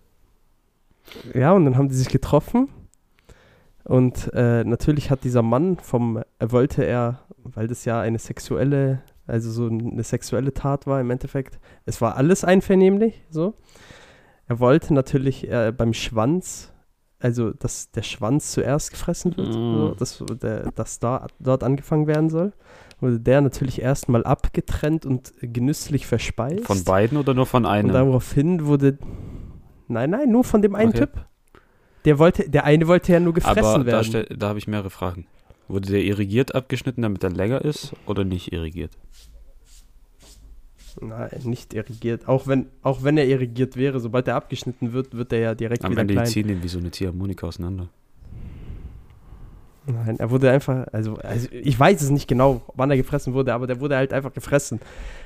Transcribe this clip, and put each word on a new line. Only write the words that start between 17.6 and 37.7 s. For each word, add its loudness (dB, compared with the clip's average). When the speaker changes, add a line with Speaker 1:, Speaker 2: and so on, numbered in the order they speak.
Speaker 1:
der -6
Schwanz -2
zuerst 0
gefressen -4
wird, -4
Speaker 2:
Mm. -4
Speaker 1:
so, 2
dass -8
der, -6
dass -8
da, -4
dort 0
angefangen 0
werden 0
soll, -2
wurde 0
der 6
natürlich -2
erstmal 2
abgetrennt 0
und -4
genüsslich -2
verspeist. -2
Speaker 2:
Von 0
beiden 4
oder 2
nur 4
von 4
einem? 2
Speaker 1:
Und 4
daraufhin 2
wurde, 4
nein, 0
nein, 0
nur 4
von 2
dem 2
einen 2
Speaker 2:
Okay. 0
Speaker 1:
Typ. -2
Der 6
wollte, 6
der 2
eine 6
wollte 4
ja 6
nur 2
gefressen 2
Speaker 2:
Aber 4
da -2
Speaker 1:
werden. 2
Speaker 2:
stell-, -2
da -2
hab -4
ich -10
mehrere -4
Fragen. -6
Wurde -4
der 2
irrigiert 0
abgeschnitten, -4
damit -2
er 0
länger -2
ist, -6